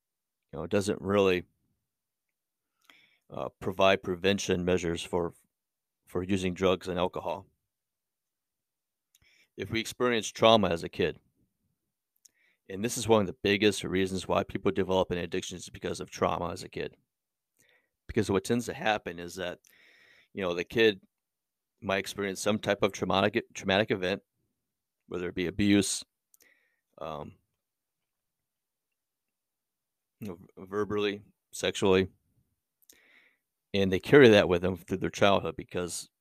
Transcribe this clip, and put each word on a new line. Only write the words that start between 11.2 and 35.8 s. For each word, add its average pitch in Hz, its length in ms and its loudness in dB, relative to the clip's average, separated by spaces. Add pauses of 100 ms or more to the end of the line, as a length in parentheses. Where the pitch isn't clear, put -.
and 95 140 -8
this 120 140 -4
is 107 100 -6
one 110 140 6
of 92 60 0
the 85 160 -10
biggest 101 400 2
reasons 92 440 -2
why 92 160 0
people - 280 -4
develop 92 400 0
an 90 60 -4
addiction 87 400 -8
is - 120 -16
because 87 300 -10
of 85 100 -12
trauma 87 420 -4
as 80 120 -12
a 82 60 -18
kid. - 260 -10 (1120)
Because 104 220 -2
what 98 140 0
tends 117 220 -2
to 90 80 -10
happen 104 460 -4
is 87 160 -14
that, 90 240 -10 (760)
you 98 80 -8
know, 90 120 -2
the 87 100 -4
kid 110 360 2 (800)
might 98 160 -2
experience 98 440 -6
some 104 180 0
type 101 220 0
of 98 100 2
traumatic, 98 520 0 (100)
traumatic 98 380 0
event, 95 300 -2 (840)
whether 90 200 -8
it 90 80 -10
be 90 120 -2
abuse, 101 560 2 (960)
um, 78 340 -12 (2750)
you 107 80 -12
know, 92 380 -16
verbally, 104 560 -2 (300)
sexually, 95 560 2 (1700)
and 98 180 2
they 90 80 0
carry 135 300 8
that 98 200 8
with 87 120 2
them 92 140 -2
through 92 220 -6
their 87 120 -4
childhood 92 460 2
because - 540 -10 (120)